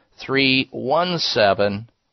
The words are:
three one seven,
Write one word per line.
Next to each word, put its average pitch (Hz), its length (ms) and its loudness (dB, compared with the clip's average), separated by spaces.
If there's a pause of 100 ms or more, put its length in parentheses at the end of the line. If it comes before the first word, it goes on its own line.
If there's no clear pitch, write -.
(200)
three 131 500 0
one 160 480 -2
seven, 101 680 0 (240)